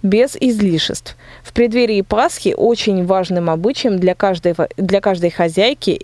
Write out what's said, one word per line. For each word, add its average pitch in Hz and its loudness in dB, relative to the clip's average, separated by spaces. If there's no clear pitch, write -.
без 214 2
излишеств. 208 -2
В - -20
преддверии 226 2
Пасхи 220 0
очень 202 0
важным 180 0
обычаем 190 -2
для 185 2
каждой 180 -2
фа-, 165 -2
для 190 0
каждой 175 0
хозяйки 185 0